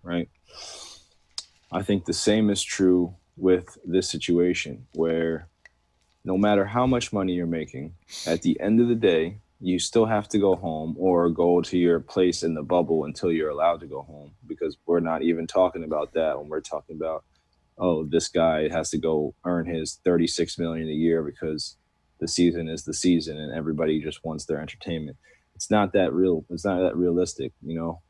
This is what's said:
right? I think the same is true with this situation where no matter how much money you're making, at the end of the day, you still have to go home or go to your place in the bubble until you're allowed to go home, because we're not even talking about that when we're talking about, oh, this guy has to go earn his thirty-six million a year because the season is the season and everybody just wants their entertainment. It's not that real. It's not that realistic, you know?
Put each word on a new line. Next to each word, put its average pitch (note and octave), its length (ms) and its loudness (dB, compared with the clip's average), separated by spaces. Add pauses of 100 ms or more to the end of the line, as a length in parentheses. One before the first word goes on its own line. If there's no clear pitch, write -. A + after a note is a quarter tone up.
right? F2 280 -4 (1400)
I G2 120 -2
think G2+ 200 0
the F2 100 -2
same G#2+ 360 4
is G2+ 120 0
true F2+ 520 2 (240)
with F2+ 480 2
this F2+ 240 0
situation F2 840 0
where E2 540 -2 (800)
no F#2 120 -2
matter G2+ 280 4
how A#2+ 200 0
much B2 280 0
money F#2+ 200 0
you're F2+ 120 -2
making, D#2+ 480 -6 (340)
at E2 140 0
the - 180 0
end A2 220 4
of A#2+ 80 4
the A#2 60 2
day, F#2 420 2 (260)
you F2+ 160 0
still A2+ 260 2
have G#2+ 220 -2
to G#2 120 0
go F#2+ 160 4
home D#2+ 420 -6
or F2 320 4
go F2 320 4
to F2+ 160 -4
your F2 220 4
place F2+ 440 0
in E2 120 -2
the D2 80 -6
bubble D#2+ 420 0
until D2+ 260 -4
you're D#2 200 0
allowed D#2 280 0
to D2 60 -16
go C#2+ 160 -10
home, D2 300 -18 (160)
because D#2 280 -6 (100)
we're E2+ 140 4
not E2 220 -2
even E2 260 0
talking F#2 360 0
about D2+ 300 -4
that D#2 240 0
when D2+ 120 -12
we're D#2 100 -4
talking D#2 360 -10
about, D#2+ 280 -6 (540)
oh, E2 260 0
this D#2+ 240 0
guy D#2+ 400 2
has D#2+ 220 -2
to D#2+ 80 -4
go D2+ 360 0 (120)
earn F2 200 -2
his D#2+ 380 -6
thirty-six E2+ 540 2
million E2 320 -4
a - 20 -4
year D#2+ 320 2
because D2+ 540 -8 (420)
the E2 80 -6
season E2+ 400 2
is D#2+ 160 -8
the D#2 100 -8
season D#2+ 440 0
and D2+ 160 -8
everybody D#2 480 0
just D2+ 240 -10
wants D#2+ 200 -8
their D2+ 140 -4
entertainment. D2+ 560 -8 (400)
It's - 160 -6
not G#2 220 2
that F#2 180 4
real. E2+ 380 2
It's F2 160 -8
not F#2 160 0
that D#2+ 160 0
realistic, F2 640 0
you D#2+ 140 -8
know? E2 340 -6